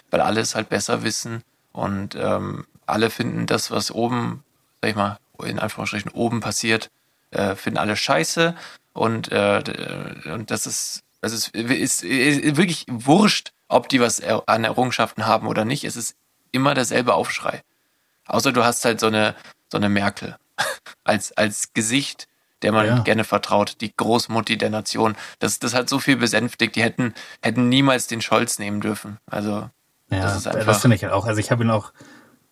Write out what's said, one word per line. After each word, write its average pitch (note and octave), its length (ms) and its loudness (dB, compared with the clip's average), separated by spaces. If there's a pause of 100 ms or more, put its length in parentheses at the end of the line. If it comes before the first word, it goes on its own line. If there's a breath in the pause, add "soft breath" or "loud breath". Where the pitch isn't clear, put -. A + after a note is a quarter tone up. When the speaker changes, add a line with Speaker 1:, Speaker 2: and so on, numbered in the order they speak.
(120)
Speaker 1:
weil - 100 4
alle G#2+ 200 2
es - 140 -2
halt A2 140 -4
besser A#2 340 -2
wissen A#2 380 -4 (300)
und, G2 440 -4
ähm, G2 500 -4 (200)
alle A2 240 0
finden A2 360 -4
das, A2 260 -2
was A2+ 200 -4
oben, A#2+ 520 -2 (380)
sag A2+ 80 0
ich G#2+ 80 -2
mal, G2+ 200 -2 (240)
in G#2+ 160 -8
Anführungsstrichen G#2+ 540 -6
oben A#2 300 -2
passiert, A2+ 480 -2 (420)
äh, G2 240 0
finden A2 240 -4
alle G#2 160 0
scheiße E3 600 0 (360 loud breath)
und, A2+ 400 -2
äh, G2+ 320 2
d-, - 680 -8
und A2 200 -8
das - 160 -4
ist, - 340 -8 (200)
also A2 140 -4
es A2 120 -4
ist, A#2+ 560 -2
ist C#3 540 2
wirklich E3+ 320 0
wurscht, C#3 600 4 (180)
ob B2 180 4
die C3 140 4
was A#2+ 180 2
er-, - 280 -2
an A2+ 180 2
Errungenschaften A2 600 0
haben A2+ 220 2
oder A2 160 0
nicht. A2+ 220 -2
Es A2+ 100 -6
ist A#2+ 200 -8 (380)
immer C3+ 200 4
derselbe A#2+ 400 2
Aufschrei. - 480 -2 (640)
Außer B2 260 2
du A#2+ 100 4
hast A#2 220 2
halt A2+ 160 2
so A2 60 4
eine, G#2+ 280 2 (340 loud breath)
so - 80 -2
eine G2+ 120 2
Merkel G2+ 480 -2 (200)
<laughs> - 460 -8
als, - 320 -2
als - 380 -2
Gesicht, A2+ 560 -2 (320)
der G#2+ 100 2
man G#2+ 140 4
Speaker 2:
Ja. A#2+ 140 4
Speaker 1:
gerne G#2+ 260 2
vertraut, G2+ 560 0
die G#2+ 120 -8
Großmutti A2+ 640 0
der A2 120 0
Nation. G#2+ 460 0 (240 loud breath)
Das, G#2+ 200 -2
das A#2 140 -4
hat B2 160 0
so C3+ 100 2
viel C#3 160 4
besänftigt, A#2 640 0
die A2 60 2
hätten, A#2 300 0 (280 loud breath)
hätten A#2+ 260 2
niemals C3 400 4
den A#2 140 -6
Scholz A2+ 380 2
nehmen G#2 200 -4
dürfen. G#2+ 460 -4
Also, G#2+ 440 -4 (400)
Speaker 2:
Ja, F#2+ 120 0
Speaker 1:
das G2 160 0
ist G#2 80 -6
Speaker 2:
das - 100 -2
Speaker 1:
einfach G#2+ 240 4
Speaker 2:
finde A#2+ 160 6
ich G2+ 120 -2
auch. G2 180 0
Also G#2+ 160 0
ich - 100 0
habe A#2 140 2
ihn A2+ 60 4
auch, G#2+ 200 0 (600 loud breath)